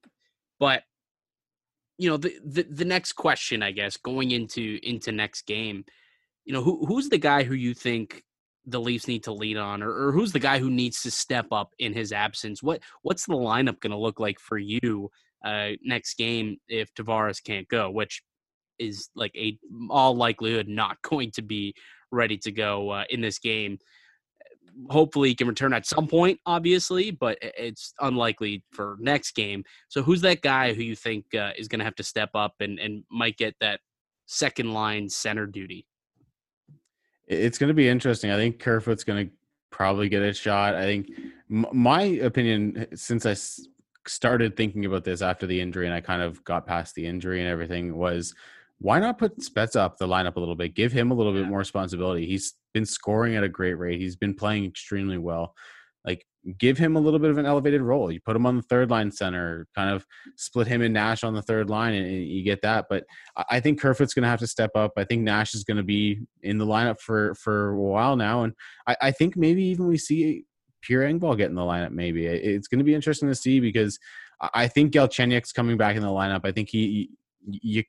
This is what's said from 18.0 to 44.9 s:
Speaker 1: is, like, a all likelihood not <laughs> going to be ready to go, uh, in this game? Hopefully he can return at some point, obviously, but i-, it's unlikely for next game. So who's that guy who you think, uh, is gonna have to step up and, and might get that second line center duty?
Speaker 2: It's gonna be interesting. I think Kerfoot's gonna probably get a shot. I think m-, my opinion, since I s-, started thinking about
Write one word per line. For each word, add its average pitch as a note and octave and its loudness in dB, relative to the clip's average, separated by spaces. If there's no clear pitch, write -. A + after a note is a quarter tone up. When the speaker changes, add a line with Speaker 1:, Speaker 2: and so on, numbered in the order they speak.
Speaker 1:
is, G#2 -10
like, G#2+ -6
a A2 -6
all C3 4
likelihood A2+ 0
not G#2 -4
<laughs> - -20
going C3 -4
to A2+ -12
be G#2 -6
ready A2+ 0
to G#2+ -8
go, G2+ -2
uh, G2+ -6
in A#2+ -4
this A2 -4
game? G#2+ -4
Hopefully C#3+ 4
he A#2+ 2
can A#2+ 0
return C3 0
at A2+ -2
some D#3 0
point, F3 4
obviously, F3+ 2
but B2 -2
i-, A2+ -10
it's A2+ -10
unlikely A2+ 0
for G2+ -8
next C#3 0
game. G2+ -4
So C#3 -2
who's E3+ 4
that F3+ 4
guy C3 2
who A2+ -6
you A2+ -6
think, G#2+ -6
uh, G#2 -2
is A2 -10
gonna A2 -4
have A2 -6
to - -8
step G#2+ -4
up G#2 0
and, G2+ -6
and G#2+ -8
might A#2 -2
get A2 -2
that G#2 -2
second B2 -2
line G#2+ -2
center G#2+ -4
duty? F#2+ -14
Speaker 2:
It's G#2+ 0
gonna D3 2
be C#3 6
interesting. B2 2
I G2+ 2
think A#2 0
Kerfoot's A2+ 0
gonna G2+ -2
probably G2 2
get G2+ 2
a G2+ 2
shot. G2+ 2
I F#2 -2
think G2+ -2
m-, A2 2
my C3 6
opinion, A2+ 0
since - -2
I A2 2
s-, - -8
started A#2 2
thinking G#2 0
about F#2+ 0